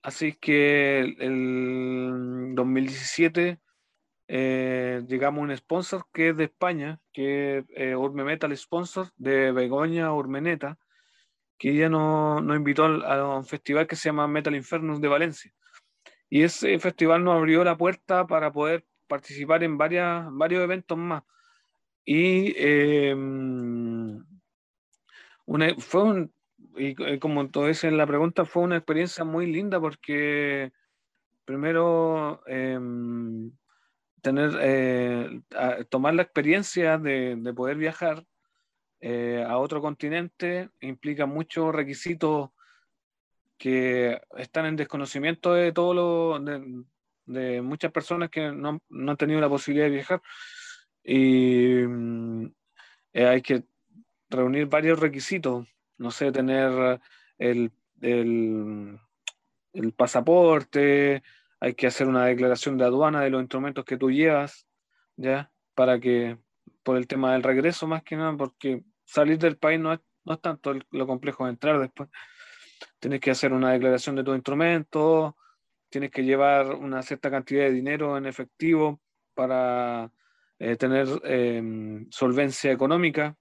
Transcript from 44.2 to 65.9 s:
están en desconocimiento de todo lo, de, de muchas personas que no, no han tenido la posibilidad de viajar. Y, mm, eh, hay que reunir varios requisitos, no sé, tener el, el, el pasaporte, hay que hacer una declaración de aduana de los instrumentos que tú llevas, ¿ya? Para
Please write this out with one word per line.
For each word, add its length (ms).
están 280
en 120
desconocimiento 760
de 200
todo 200
lo, 460
de, 440
de 360
muchas 300
personas 380
que 220
no, 380
no 220
han 60
tenido 240
la 80
posibilidad 360
de 60
viajar. 300
Y, 840
mm, 580
eh, 120
hay 160
que 220
reunir 380
varios 320
requisitos, 680
no 140
sé, 200
tener 680
el, 340
el, 1000
el 200
pasaporte, 1300
hay 160
que 120
hacer 200
una 180
declaración 520
de 80
aduana 360
de 80
los 120
instrumentos 440
que 120
tú 140
llevas, 560
¿ya? 360
Para 240